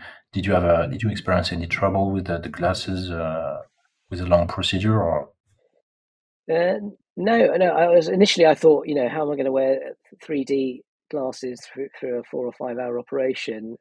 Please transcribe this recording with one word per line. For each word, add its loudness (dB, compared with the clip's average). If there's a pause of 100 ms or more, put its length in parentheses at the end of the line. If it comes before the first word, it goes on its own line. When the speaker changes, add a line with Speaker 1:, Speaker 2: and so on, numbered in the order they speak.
(320)
Speaker 1:
Did -4
you 0
have 4
a, 4
did -6
you 0
experience -2
any -6
trouble 0
with -2
the, -4
the -10
glasses, -4
uh, -6 (500)
with -8
a -4
long 4
procedure, 0
or? 0 (1200)
Speaker 2:
Uh, 2 (400)
no, 2
no. 4
I 4
was, 6
initially 4
I 8
thought, 6
you -2
know, 0
"How -4
am -2
I -4
gonna -2
wear 0 (280)
three -4
D -2 (280)
glasses -8 (140)
for, -10 (100)
for -6
a -8
four -6
or -6
five -8
hour -4
operation?" -6